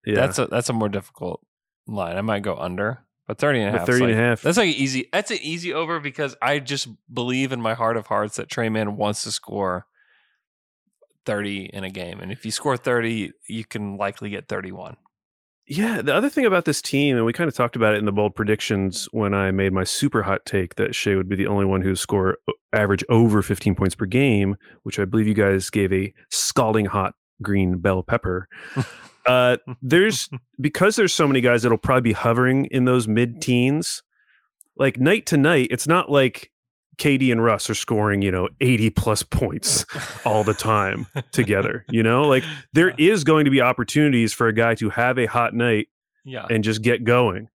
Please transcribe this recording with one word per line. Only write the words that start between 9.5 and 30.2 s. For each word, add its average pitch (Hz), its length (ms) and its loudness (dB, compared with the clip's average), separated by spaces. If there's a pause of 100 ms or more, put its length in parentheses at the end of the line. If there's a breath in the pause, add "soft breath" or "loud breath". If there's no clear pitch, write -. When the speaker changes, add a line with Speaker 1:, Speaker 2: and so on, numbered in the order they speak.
Speaker 2:
thirty 101 480 -6
in 98 120 -12
a 95 60 -10
game. 90 300 -12
And 92 120 -12
if - 120 -14
you 110 60 -8
score 131 260 -4
thirty, 113 560 -4 (160)
you 107 160 -10
can 101 320 -10
likely 101 340 -8
get 101 180 -12
thirty-one. 95 480 -12 (760)
Speaker 1:
Yeah, 202 300 -4
the 131 140 0
other 240 160 0
thing 262 160 0
about 185 180 2
this 147 160 -2
team, 143 360 0
and 113 100 2
we 117 80 0
kinda 165 180 -2
talked 120 240 -2
about 110 180 4
it 104 40 0
in 107 80 0
the 101 60 0
bold 104 220 0
predictions 101 800 -2
when 101 220 0
I 98 160 2
made 95 240 2
my 92 100 0
super 127 380 0
hot 98 240 -2
take 92 300 -4
that 98 180 -2
Shai - 200 0
would 95 140 0
be 98 80 -2
the 98 100 0
only 101 200 0
one 95 160 0
who 95 120 0
score 95 440 -2 (100)
o-, - 40 -4 (200)
average 101 380 2
over 113 320 6
fifteen 101 320 -2
points 95 200 0
per - 120 -4
game, 101 500 2 (280 soft breath)
which - 140 -8
I 101 60 0
believe 107 220 0
you 107 80 0
guys 98 340 2
gave 98 240 0
a 95 220 -2 (160 soft breath)
scalding 110 560 0
hot 95 280 -2 (280)
green 98 360 0
bell 92 240 0
pepper. 92 460 -4 (280 loud breath)
Speaker 2:
<laughs> 131 100 -4 (400 loud breath)
Speaker 1:
Uh, 123 320 4 (240)
there's, 170 480 2 (280)